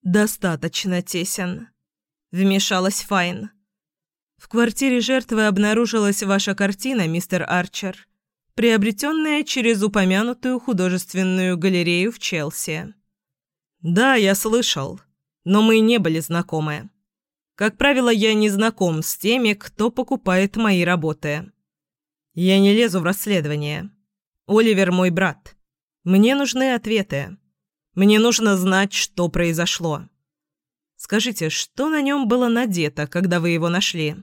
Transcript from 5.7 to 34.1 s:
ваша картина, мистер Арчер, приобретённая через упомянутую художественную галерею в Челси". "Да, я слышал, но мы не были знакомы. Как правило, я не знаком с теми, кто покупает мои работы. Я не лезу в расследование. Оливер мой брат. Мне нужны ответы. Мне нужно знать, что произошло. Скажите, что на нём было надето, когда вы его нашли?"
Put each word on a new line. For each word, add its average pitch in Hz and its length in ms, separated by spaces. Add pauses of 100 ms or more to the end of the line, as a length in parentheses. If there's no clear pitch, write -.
ваша 196 320
картина, 202 520
мистер 170 420
Арчер, 185 600 (460)
приобретённая 233 880
через 226 380
упомянутую 214 760
художественную 185 1000
галерею 175 560
в - 60
Челси". 160 760 (880)
"Да, 214 360
я 196 180
слышал, 220 680 (440)
но 202 180
мы 220 160
не 226 200
были 165 220
знакомы. 160 680 (640)
Как 202 220
правило, 262 340
я 220 240
не 214 160
знаком 196 520
с - 140
теми, 226 360
кто 208 380
покупает 202 680
мои 202 280
работы. 160 680 (800)
Я 185 260
не 196 140
лезу 208 280
в 156 40
расследование. 156 840 (560)
Оливер 208 440
мой 180 200
брат. 175 440 (480)
Мне 202 320
нужны 262 400
ответы. 196 640 (580)
Мне 208 240
нужно 220 380
знать, 190 360
что - 360
произошло. 170 800 (880)
Скажите, 208 540
что - 400
на 302 100
нём 277 280
было 247 200
надето, 175 580
когда 175 320
вы 170 120
его 165 180
нашли?" 170 540